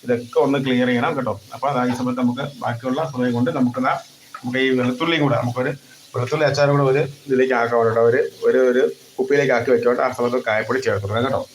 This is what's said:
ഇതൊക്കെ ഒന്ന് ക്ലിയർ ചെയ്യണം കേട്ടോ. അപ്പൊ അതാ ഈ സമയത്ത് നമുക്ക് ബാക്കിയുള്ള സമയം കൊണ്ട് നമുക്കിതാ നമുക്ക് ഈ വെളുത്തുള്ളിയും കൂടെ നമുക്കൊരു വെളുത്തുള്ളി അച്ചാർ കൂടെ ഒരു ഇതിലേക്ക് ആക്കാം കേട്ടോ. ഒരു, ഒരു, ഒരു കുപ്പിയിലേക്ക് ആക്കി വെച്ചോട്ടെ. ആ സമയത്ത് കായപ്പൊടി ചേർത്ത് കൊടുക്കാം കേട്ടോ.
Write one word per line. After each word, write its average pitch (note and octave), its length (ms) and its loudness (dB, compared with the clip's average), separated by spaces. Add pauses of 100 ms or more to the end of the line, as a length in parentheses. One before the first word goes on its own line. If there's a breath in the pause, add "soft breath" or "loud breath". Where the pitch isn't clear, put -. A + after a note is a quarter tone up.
ഇതൊക്കെ A#2+ 420 -2
ഒന്ന് C#3 200 2
ക്ലിയർ B2 260 2
ചെയ്യണം C3 260 0
കേട്ടോ. A#2 160 -4 (220)
അപ്പൊ C3+ 160 -4
അതാ B2+ 180 0
ഈ A#2+ 120 -2
സമയത്ത് B2 220 -2
നമുക്ക് A#2+ 220 -2 (160)
ബാക്കിയുള്ള B2+ 380 -4 (140)
സമയം B2 240 -2
കൊണ്ട് B2 200 0
നമുക്കിതാ B2+ 360 0 (440)
നമുക്ക് B2 280 -4
ഈ C3 40 2 (100)
വെളുത്തുള്ളിയും D3 460 0
കൂടെ A#2+ 160 0
നമുക്കൊരു B2+ 300 -4 (420 loud breath)
വെളുത്തുള്ളി C#3 360 -2
അച്ചാർ C#3+ 220 2
കൂടെ C#3+ 200 2
ഒരു D3 100 2 (240)
ഇതിലേക്ക് B2+ 340 2
ആക്കാം A#2 280 0
കേട്ടോ. A2+ 220 2
ഒരു, B2+ 100 2 (280)
ഒരു, B2 100 4 (120)
ഒരു B2+ 120 2 (340)
കുപ്പിയിലേക്ക് C3+ 400 2
ആക്കി A#2+ 180 0
വെച്ചോട്ടെ. A#2+ 320 2
ആ B2 100 0
സമയത്ത് B2 220 0 (100)
കായപ്പൊടി A2+ 380 0
ചേർത്ത് G2+ 220 -2
കൊടുക്കാം A2 200 0
കേട്ടോ. C3+ 140 -2 (120)